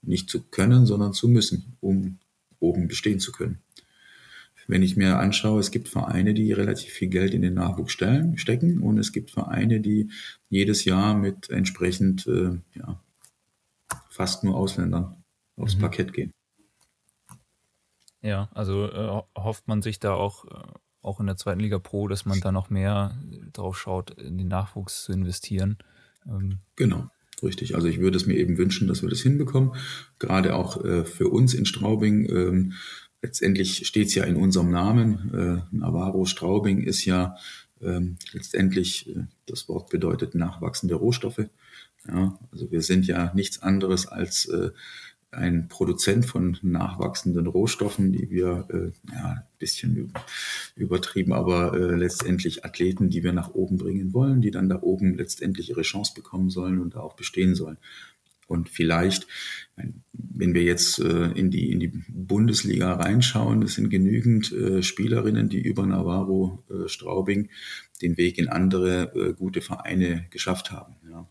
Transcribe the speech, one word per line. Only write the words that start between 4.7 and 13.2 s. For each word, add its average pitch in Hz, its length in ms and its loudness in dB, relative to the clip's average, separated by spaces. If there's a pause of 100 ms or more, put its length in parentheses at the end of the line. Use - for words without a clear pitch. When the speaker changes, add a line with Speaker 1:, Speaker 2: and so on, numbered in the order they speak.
Speaker 1:
ich 92 140 4
mir 95 240 6
anschaue, 107 400 2
es 101 100 0
gibt - 200 -4
Vereine, 98 440 2
die 107 200 4
relativ 101 380 -2
viel - 180 -2
Geld 92 260 2
in 95 80 2
den 90 100 2
Nachwuchs 90 380 -2
stellen, 147 460 2
stecken 147 420 2
und 107 180 2
es 104 140 0
gibt - 180 -6
Vereine, 110 500 0
die 107 300 2 (400)
jedes 98 360 2
Jahr 98 280 4
mit 101 380 -2
entsprechend, 92 720 0
äh, 90 320 0 (160)
ja, 87 260 -12 (1120)